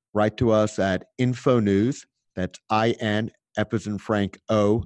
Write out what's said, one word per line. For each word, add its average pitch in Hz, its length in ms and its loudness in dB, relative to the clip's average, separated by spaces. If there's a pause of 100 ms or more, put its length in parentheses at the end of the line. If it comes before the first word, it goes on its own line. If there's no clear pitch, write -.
(140)
write 107 240 0
to 117 140 2
us 107 260 2
at 95 280 0 (120)
Info 123 420 0
News, 104 460 0 (300)
that's 92 240 -8 (100)
I 110 300 2
N, 110 320 -2 (260)
F 107 160 -2
as 107 140 -4
in 104 100 -6
Frank, 101 420 -4 (100)
O, 107 360 2